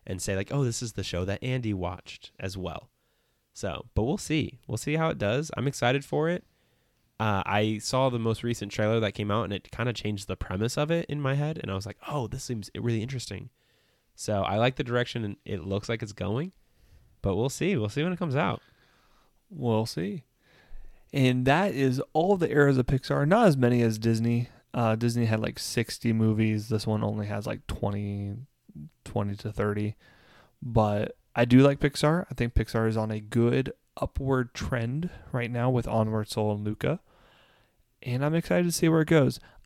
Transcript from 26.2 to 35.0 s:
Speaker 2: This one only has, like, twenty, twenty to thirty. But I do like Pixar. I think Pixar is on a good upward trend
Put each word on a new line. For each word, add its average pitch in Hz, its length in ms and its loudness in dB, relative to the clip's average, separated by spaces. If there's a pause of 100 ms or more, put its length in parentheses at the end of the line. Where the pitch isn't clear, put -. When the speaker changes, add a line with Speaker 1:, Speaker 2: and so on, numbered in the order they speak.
Speaker 2:
This 107 200 -2
one 110 160 0
only 104 240 -2
has, 104 180 -6
like, 110 220 -8
twenty, 101 680 -4 (720)
twenty 101 300 -4
to 104 160 -8
thirty. 104 440 -2 (680)
But 107 520 0 (200)
I 120 100 4
do 123 140 8
like 139 200 6
Pixar. 151 500 2
I - 40 -12
think 120 220 -2
Pixar 113 320 0
is 110 100 0
on 110 140 -2
a 107 80 -4
good 120 520 2 (260)
upward 131 580 -2
trend 131 560 -4 (200)